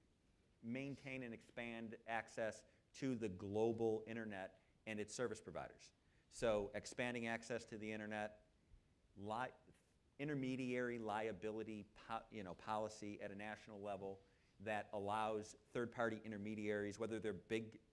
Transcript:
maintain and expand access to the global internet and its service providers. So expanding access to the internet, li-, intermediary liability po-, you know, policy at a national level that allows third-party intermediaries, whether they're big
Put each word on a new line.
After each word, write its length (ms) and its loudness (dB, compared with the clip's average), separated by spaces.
maintain 600 -2
and 100 -4
expand 640 -6
access 540 0
to 160 4
the 140 2
global 760 4
internet 460 -4
and 120 0
its 140 -2
service 260 0
providers. 520 -8
So 420 6
expanding 540 0
access 380 0
to 120 -8
the 140 -2
internet, 460 -2
li-, 300 -2
intermediary 800 2
liability 880 0
po-, 240 -4
you 120 -6
know, 120 -4
policy 680 -2
at 80 -4
a 40 -8
national 460 -8
level 380 -4
that 280 2
allows 600 2
third-party 520 2
intermediaries, 720 2
whether 200 0
they're 140 2
big 440 -2